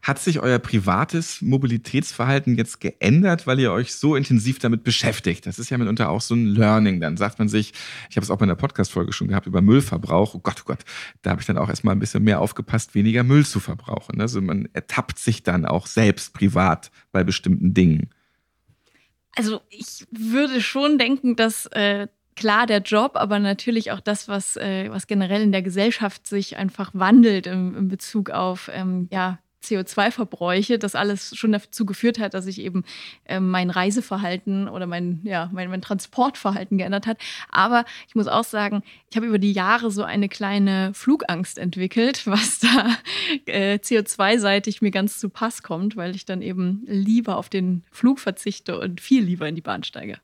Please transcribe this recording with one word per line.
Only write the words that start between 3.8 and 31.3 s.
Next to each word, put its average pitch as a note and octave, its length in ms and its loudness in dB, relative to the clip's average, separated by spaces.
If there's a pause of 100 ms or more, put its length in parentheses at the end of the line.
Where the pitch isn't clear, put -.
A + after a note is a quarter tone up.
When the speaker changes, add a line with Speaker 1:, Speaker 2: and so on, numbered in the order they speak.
Speaker 1:
so D3+ 180 2
intensiv C3 460 2
damit A2+ 240 0
beschäftigt? - 640 -2
Das - 120 -8
ist A#2+ 100 -10
ja C3 100 -2
mitunter A2+ 320 0
auch G2 100 0
so A#2 160 -2
ein A#2 100 2
Learning. G#2+ 540 4
Dann D#2+ 160 -2
sagt G2+ 240 -2
man G#2+ 80 2
sich, G#2+ 240 0 (360)
ich - 80 -4
habe - 60 0
es G#2 80 -4
auch G2+ 60 0
bei A2 80 2
einer F#2+ 100 4
Podcast-Folge - 580 -2
schon - 140 -4
gehabt G2 220 -2
über F#2 140 2
Müllverbrauch. G#2 720 4
Oh - 40 -10
Gott, - 220 -6
oh - 60 -20
Gott, - 120 -4 (440)
da G2 80 -2
habe F#2 100 -2
ich - 80 -12
dann - 100 0
auch G2 100 -2
erstmal F#2+ 280 0
ein - 20 2
bisschen G#2+ 240 -2
mehr G#2+ 180 4
aufgepasst, - 540 -4
weniger A2 300 2
Müll C#3+ 200 6
zu B2+ 140 -4
verbrauchen. - 640 -8
Also A2+ 200 -2
man G2 340 -2
ertappt - 440 -6
sich - 240 0
dann F2 240 0
auch - 220 -2
selbst - 460 2
privat F#2 580 2 (180)
bei F#2 140 2
bestimmten F#2 500 2
Dingen. E2+ 360 4 (1200)
Speaker 2:
Also G#3+ 260 -2 (100)
ich - 420 -16
würde A#3+ 480 0
schon C#4+ 380 2
denken, B3 360 2
dass, A3+ 380 0
äh, G3+ 340 0 (300)
klar A3 320 2
der G#3 140 2
Job, G#3+ 320 2
aber G#3 260 0
natürlich G#3 500 0
auch G3 100 -6
das, G#3 280 -4
was, G3+ 280 -4
äh, F#3+ 320 -4
was G#3 200 -8
generell G3 340 2
in G#3+ 80 4
der F#3+ 120 2
Gesellschaft G3 680 -2
sich G3+ 280 -4
einfach F#3+ 380 -6
wandelt G3 540 8
im, F3+ 280 -4
in G3 120 0
Bezug G3 420 -4
auf, F3+ 420 -2
ähm, F#3 380 -4
ja, F#3 300 -4 (260)
C G#3 120 -2
O F#3 40 -4
zwei G#3 280 0
verbräuche, G3+ 680 -2
das G#3 160 -4
alles G3+ 420 -2